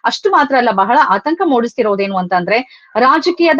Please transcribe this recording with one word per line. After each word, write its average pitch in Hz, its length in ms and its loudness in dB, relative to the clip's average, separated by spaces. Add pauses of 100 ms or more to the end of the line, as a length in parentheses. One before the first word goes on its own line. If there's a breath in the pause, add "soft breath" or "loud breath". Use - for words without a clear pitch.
ಅಷ್ಟು - 260 -2
ಮಾತ್ರ 285 240 2
ಅಲ್ಲ, 240 160 2
ಬಹಳ 202 280 2 (100)
ಆತಂಕ 311 360 -2
ಮೂಡಿಸ್ತಿರೋದೇನು 214 720 -2
ಅಂತಂದ್ರೆ 185 760 -4
ರಾಜಕೀಯದ 311 640 2